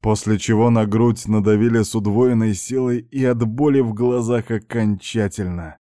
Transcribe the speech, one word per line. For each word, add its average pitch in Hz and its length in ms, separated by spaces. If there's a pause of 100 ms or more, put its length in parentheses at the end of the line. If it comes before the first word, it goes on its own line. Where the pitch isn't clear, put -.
После 107 360
чего 113 300
на 113 160
грудь 113 420
надавили 107 560
с - 120
удвоенной 113 580
силой, 123 460
и 131 260
от 123 180
боли 135 380
в 113 140
глазах 120 560
окончательно 101 1300